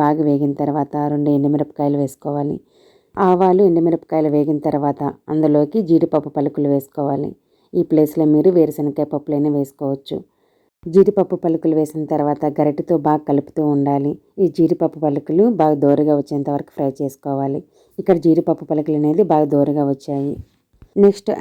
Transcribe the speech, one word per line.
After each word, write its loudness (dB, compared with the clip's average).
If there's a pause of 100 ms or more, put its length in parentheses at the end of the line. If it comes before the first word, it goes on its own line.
బాగా 2 (100)
వేగిన 0 (120)
తర్వాత -4 (180)
రెండు -2
ఎండుమిరపకాయలు -2
వేసుకోవాలి. -6 (720)
ఆవాలు, 4
ఎండుమిరపకాయలు 0
వేగిన 0
తర్వాత -2 (300)
అందులోకి 2
జీడిపప్పు 2
పలుకులు -2
వేసుకోవాలి. -4 (420)
ఈ -2
ప్లేస్లో 2 (100)
మీరు 4
వేరుశనగకాయ 0
పప్పులైనా -2
వేసుకోవచ్చు. -6 (800)
జీడిపప్పు 4
పలుకులు 0
వేసిన -2 (100)
తర్వాత -2 (160)
గరిటెతో 0 (100)
బాగా 2
కలుపుతూ -2 (120)
ఉండాలి. 0 (300)
ఈ 2 (100)
జీడిపప్పు 0
పలుకులు 0 (160)
బాగా 2
దోరగా 2
వచ్చేంత -4
వరకు -8
ఫ్రై -2 (120)
చేసుకోవాలి. -6 (400)
ఇక్కడ 2 (100)
జీడిపప్పు 2
పలుకులు -2
అనేది 2
బాగా 2
దోరగా 0
వచ్చాయి. -6 (720)
నెక్స్ట్ 2